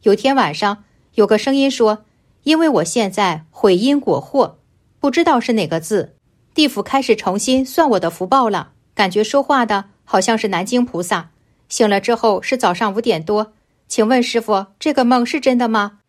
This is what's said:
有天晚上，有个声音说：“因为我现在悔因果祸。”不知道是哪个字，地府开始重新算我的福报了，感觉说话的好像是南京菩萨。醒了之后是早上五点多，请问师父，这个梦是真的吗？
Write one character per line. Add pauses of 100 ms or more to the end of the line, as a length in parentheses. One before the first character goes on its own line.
有
天
晚
上， (300)
有
个
声
音
说 (400)
：“因
为
我
现
在
悔
因
果
祸。” (420)
不
知
道
是
哪
个
字， (400)
地
府
开
始
重
新
算
我
的
福
报
了， (220)
感
觉
说
话
的 (180)
好
像
是
南
京
菩
萨。 (380)
醒
了
之
后
是
早
上
五
点
多， (360)
请
问
师
父， (120)
这
个
梦
是
真
的
吗？ (100)